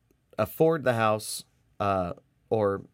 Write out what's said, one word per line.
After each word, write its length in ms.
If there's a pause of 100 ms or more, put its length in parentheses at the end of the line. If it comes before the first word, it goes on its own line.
(380)
afford 460
the 100
house, 500 (360)
uh, 340 (380)
or, 320 (100)